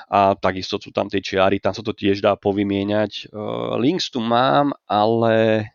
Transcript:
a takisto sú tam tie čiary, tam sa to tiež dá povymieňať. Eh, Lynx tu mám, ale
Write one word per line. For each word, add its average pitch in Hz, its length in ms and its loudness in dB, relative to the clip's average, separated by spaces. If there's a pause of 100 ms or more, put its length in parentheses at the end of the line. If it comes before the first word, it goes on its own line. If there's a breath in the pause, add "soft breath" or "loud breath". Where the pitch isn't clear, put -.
(120 loud breath)
a 98 240 4
takisto 95 440 -4
sú - 120 -20
tam 101 160 -4
tie 101 160 -4
čiary, 98 400 0
tam 98 120 -2
sa 113 80 -10
to 107 120 -6
tiež 98 240 0
dá 101 160 2
povymieňať. 101 960 -2
Eh, 117 480 -6
Lynx 156 320 -2
tu - 80 -8
mám, 131 560 2 (160)
ale 110 840 2